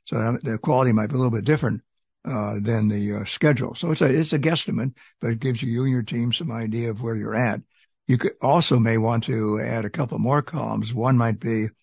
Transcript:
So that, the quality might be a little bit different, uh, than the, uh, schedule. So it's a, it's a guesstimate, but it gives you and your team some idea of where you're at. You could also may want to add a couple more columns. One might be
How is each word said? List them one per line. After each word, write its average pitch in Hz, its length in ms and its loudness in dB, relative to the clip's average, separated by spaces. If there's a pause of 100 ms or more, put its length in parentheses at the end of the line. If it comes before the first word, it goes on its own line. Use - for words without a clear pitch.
So - 100 -4
that, 113 280 0
the 113 140 -4
quality 127 340 4
might 107 160 2
be 139 80 -4
a - 20 0
little 127 120 2
bit 110 140 -2
different, 117 380 0 (420)
uh, 107 360 -4
than 107 280 2
the, 104 280 -2
uh, 104 80 -6
schedule. 127 500 0
So 170 160 -4
it's 156 100 0
a, 160 60 4
it's 147 260 2
a 160 60 2
guesstimate, 135 560 0 (260)
but 117 120 -2
it 113 80 -4
gives 123 220 -2
you 120 200 -2
and 135 100 2
your 123 100 0
team 117 300 -2
some 151 200 -4
idea 113 380 -4
of 110 120 -6
where 113 140 -2
you're 107 180 -4
at. 113 260 0 (460)
You 127 100 4
could - 240 0
also 143 380 4
may 113 180 4
want 113 280 0
to 107 360 -2
add 117 240 -4
a 101 60 -6
couple 120 280 -6
more 127 220 2
columns. 110 540 -6
One 123 240 2
might 113 220 0
be 110 260 -2 (160)